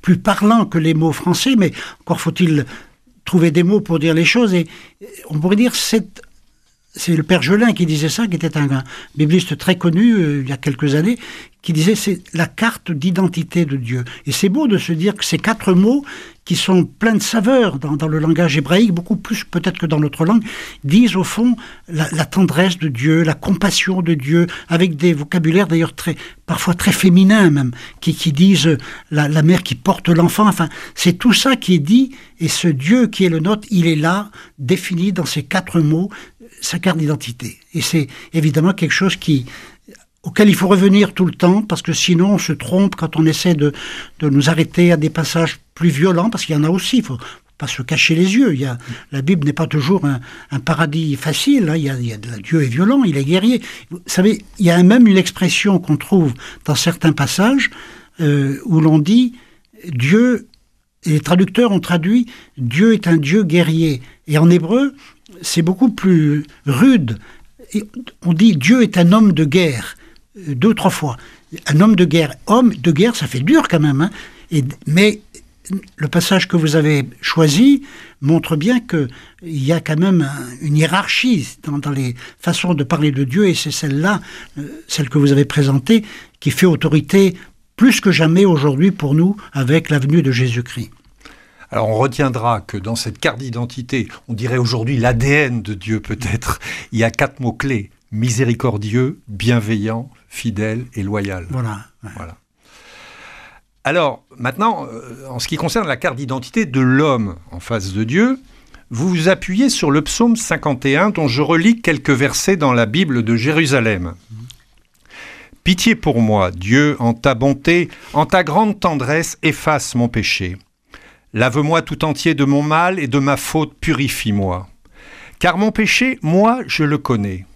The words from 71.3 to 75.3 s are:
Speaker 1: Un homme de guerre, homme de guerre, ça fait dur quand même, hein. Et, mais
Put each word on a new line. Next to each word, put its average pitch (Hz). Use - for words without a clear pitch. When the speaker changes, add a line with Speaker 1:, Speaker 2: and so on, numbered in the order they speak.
Speaker 1:
Un 151
homme 214
de 180
guerre, 156
homme 226
de 135
guerre, 208
ça 135
fait 127
dur 277
quand 170
même, 143
hein. 196
Et, 147
mais 208